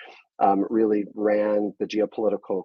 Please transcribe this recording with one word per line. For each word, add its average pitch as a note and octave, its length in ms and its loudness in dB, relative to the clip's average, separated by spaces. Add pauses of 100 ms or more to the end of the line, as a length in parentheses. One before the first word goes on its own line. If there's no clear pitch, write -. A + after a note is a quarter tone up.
(380)
um, G2 320 2
really G#2+ 340 2 (100)
ran G#2 680 0
the G#2 60 -4
geopolitical G2+ 760 -2